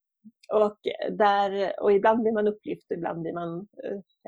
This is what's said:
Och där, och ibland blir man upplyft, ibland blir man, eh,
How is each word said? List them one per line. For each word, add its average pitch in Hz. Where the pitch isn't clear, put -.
Och 208
där, 202
och 208
ibland 220
blir 220
man 208
upplyft, -
ibland 170
blir 165
man, 170
eh, 202